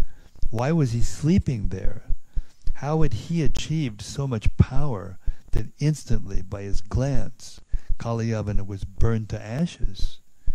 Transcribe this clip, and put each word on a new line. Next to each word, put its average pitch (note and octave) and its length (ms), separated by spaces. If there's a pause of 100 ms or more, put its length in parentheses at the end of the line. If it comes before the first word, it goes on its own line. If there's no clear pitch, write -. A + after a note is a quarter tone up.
(500)
Why B2+ 220
was C#3+ 200
he A#2 80
sleeping C#3+ 680
there? - 340 (720)
How D#3 280
had D3 120
he E3+ 280
achieved C3+ 600
so - 240
much A#2 300
power A#2 640 (340)
that - 140 (120)
instantly, A2 640
by G2+ 200
his G2 180
glance, - 800 (380)
Kalyavana A2 680
was G2 180
burned A2+ 460
to G#2+ 120
ashes? - 760 (360)